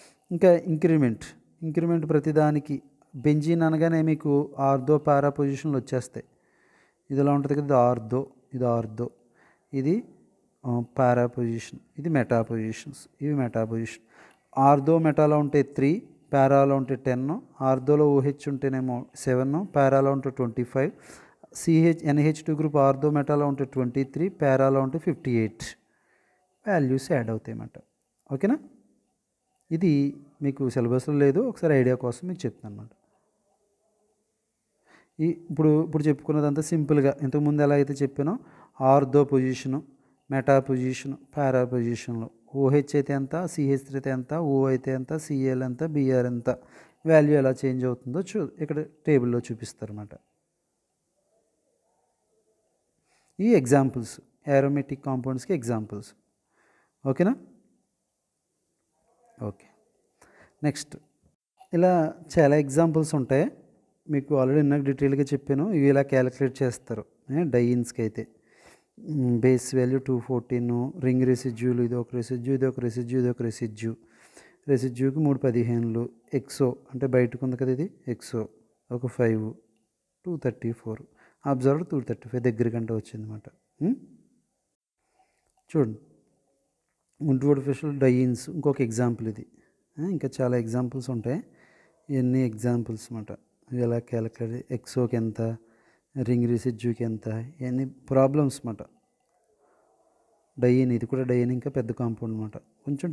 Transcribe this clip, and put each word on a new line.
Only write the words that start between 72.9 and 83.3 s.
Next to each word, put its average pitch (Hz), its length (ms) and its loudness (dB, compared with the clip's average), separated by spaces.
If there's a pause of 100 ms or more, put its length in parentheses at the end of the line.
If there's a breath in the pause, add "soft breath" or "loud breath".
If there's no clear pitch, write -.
ఇది 123 120 2
ఒక - 140 -8
రెసిడ్యూ. 110 440 -6 (800 soft breath)
రెసిడ్యూకి 131 540 0
మూడు 139 200 2
పదిహేనులు, 117 580 0 (360)
ఎక్సో - 280 -2 (240)
అంటే 131 140 -4 (100)
బయటకు 123 300 0
ఉంది 127 160 -4
కదా 131 140 0
ఇది, 160 120 -4 (260)
ఎక్సో - 280 -8 (540)
ఒక 123 100 -6 (120)
ఫైవ్, 113 260 2 (800)
టూ 180 80 -8 (120)
థర్టీ 117 360 -4
ఫోర్, 110 220 -12 (500 soft breath)
అబ్జర్వ్డ్ 139 400 0
టూ 151 60 0 (100)
థర్టీ 117 240 -8
ఫైవ్ 123 160 -4
దగ్గర 117 260 0
కంటే 113 240 -6
వచ్చిందన్నమాట. 107 480 -12 (400)